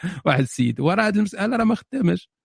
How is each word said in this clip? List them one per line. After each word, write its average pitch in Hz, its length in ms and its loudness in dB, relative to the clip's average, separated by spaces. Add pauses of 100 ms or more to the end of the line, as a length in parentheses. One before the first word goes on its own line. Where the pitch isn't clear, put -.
(260)
واحد 139 140 2
السيد. 123 400 0
وراه 185 280 2
هاد 202 100 0
المسألة 214 400 -2
راه 233 60 0
ما 220 120 2
خداماش. 180 540 -2 (160)